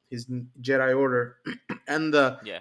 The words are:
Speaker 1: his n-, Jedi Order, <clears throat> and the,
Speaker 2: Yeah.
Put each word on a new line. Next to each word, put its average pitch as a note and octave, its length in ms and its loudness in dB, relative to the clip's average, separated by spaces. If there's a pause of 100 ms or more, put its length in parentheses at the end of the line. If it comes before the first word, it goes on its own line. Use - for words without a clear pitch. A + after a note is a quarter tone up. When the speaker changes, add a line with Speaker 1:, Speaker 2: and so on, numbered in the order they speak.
Speaker 1:
his A#2+ 200 -10
n-, B2 220 -8 (100)
Jedi C3 380 2
Order, B2 380 0 (260)
<clears throat> - 240 -12
and D#3 260 -2
the, C3+ 320 4
Speaker 2:
Yeah. F#2 160 -10